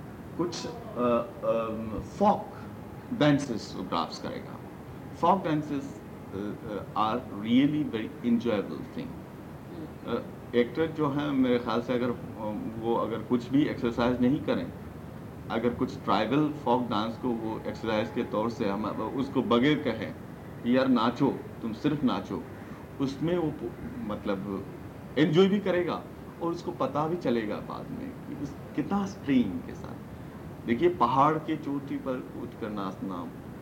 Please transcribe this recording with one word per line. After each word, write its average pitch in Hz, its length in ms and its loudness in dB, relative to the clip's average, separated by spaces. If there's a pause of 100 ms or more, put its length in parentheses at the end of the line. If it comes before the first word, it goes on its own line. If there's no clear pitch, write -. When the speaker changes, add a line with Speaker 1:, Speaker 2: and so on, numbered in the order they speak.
(380)
Speaker 1:
कुछ, 170 280 -2
अ, - 40 -6
अम, 113 1300 0
फोक - 460 4 (720)
डांसेस 135 580 4
वो 92 60 -4
ग्रास्प 85 400 -2
करेगा। - 360 -8 (580)
फोक 185 280 4
dances, 147 400 0
अ, - 720 -8 (420)
अ, 110 180 2
are - 80 -2 (120)
really 131 500 4
very 117 480 -2
enjoyable 104 600 0
thing। - 140 -6
Speaker 2:
हम्म। - 1080 -8
Speaker 1:
अ, - 60 -4 (320)
एक्टर 120 320 4
जो 151 220 0
हैं, 147 220 0
मेरे 127 280 6
ख्याल 120 240 0
से 127 120 -2
अगर, 123 160 2
अ, 120 40 -2 (640)
वो 113 140 2
अगर 107 240 0
कुछ 117 300 0
भी 143 160 6
एक्सरसाइज 117 560 2
नहीं 131 220 4
करें, 95 300 0 (800)
अगर 117 240 2
कुछ - 300 -2
ट्राइबल 113 480 4 (120)
फोक 123 180 4
डांस 113 360 0
को 127 100 -2
वो 110 380 -2
एक्सरसाइज 110 480 0
के 117 80 2
तौर 107 280 0
से 113 180 0
हम 101 160 0
अब 98 160 -2
उसको 131 420 0
बगैर 120 360 6
कहें, 85 360 -2 (600)
"यार 131 140 6
नाचो, 120 460 4 (280)
तुम 113 100 -2
सिर्फ 147 320 2
नाचो", 98 380 0 (580)
उसमें 156 380 0
वो 156 120 0
पु-, - 560 -8
मतलब 98 580 -2 (540)
एंजॉय 170 280 8
भी 202 140 4
करेगा 175 420 2 (400)
और 170 100 0
उसको 165 180 -6
पता 147 380 0
भी 175 80 0
चलेगा 117 400 0
बाद - 340 -8
में - 200 -8
कि - 320 -10
इस, 143 120 -6 (220)
कितना 190 300 0
स्ट्रेन 120 600 2
के - 80 -8
साथ। - 200 -10 (720)
देखिए, 120 220 4
पहाड़ 139 460 6
के 156 220 -2
चोटी 143 400 -4
पर 131 320 -4 (140)
उठकर 117 280 -6
नाचना, 95 580 -4 (340)